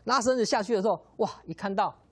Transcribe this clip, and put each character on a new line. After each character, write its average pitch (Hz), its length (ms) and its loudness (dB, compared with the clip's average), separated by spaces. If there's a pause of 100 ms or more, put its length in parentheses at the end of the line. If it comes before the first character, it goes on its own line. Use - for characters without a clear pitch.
拉 254 140 2
绳 254 160 2
子 240 80 0
下 214 200 0
去 233 100 -2
的 196 80 2
时 214 60 0
候， 185 120 0 (180)
哇， 220 120 0 (160)
一 165 80 -12
看 196 200 -6
到 190 220 -2 (160)